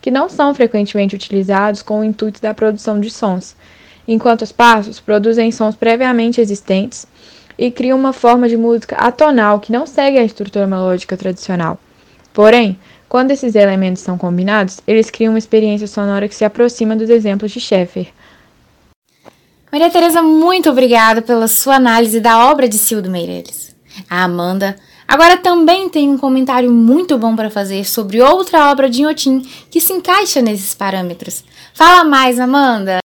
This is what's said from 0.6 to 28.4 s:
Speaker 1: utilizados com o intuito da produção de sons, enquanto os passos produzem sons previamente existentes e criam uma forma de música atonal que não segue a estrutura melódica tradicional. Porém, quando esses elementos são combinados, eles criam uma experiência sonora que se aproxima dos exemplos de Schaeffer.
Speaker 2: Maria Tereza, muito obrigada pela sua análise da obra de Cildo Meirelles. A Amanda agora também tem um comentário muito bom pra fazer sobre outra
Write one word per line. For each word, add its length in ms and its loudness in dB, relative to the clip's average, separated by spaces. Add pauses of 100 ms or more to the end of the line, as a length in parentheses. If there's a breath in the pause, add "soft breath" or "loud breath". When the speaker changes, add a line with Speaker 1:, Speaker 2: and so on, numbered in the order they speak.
Speaker 1:
utilizados 640 -4
com 200 -6
o 40 -4
intuito 380 -6
da 100 -4
produção 480 -4
de 100 -4
sons, 460 -6 (500 soft breath)
enquanto 360 0
os 100 -12
passos 480 0
produzem 500 0
sons 240 -4
previamente 680 0
existentes 640 -4 (520 soft breath)
e 120 -2
criam 280 -2
uma 140 -2
forma 340 2
de 100 0
música 400 -2
atonal 640 2
que 120 -8
não 140 -2
segue 320 0
a 60 2
estrutura 420 -4
melódica 500 -4
tradicional. 640 -6 (560 soft breath)
Porém, 440 4 (300 soft breath)
quando 220 0
esses 240 -4
elementos 480 0
são 160 -6
combinados, 680 -2
eles 240 0
criam 220 -2
uma 60 0
experiência 480 -2
sonora 420 -4
que 60 -12
se 100 -4
aproxima 500 -2
dos 140 -4
exemplos 420 0
de 80 -12
Schaeffer. 500 -4 (1600 soft breath)
Speaker 2:
Maria 180 2
Tereza, 300 2
muito 480 2
obrigada 540 2
pela 240 0
sua 300 0
análise 420 2
da 320 4
obra 180 2
de 80 -4
Cildo 320 -4
Meirelles. 680 -10 (340 loud breath)
A 160 0
Amanda 520 -4 (300 soft breath)
agora 300 4
também 520 2
tem 220 0
um 80 0
comentário 540 0
muito 440 2
bom 200 -2
pra 140 -4
fazer 340 -6
sobre 360 -4
outra 480 4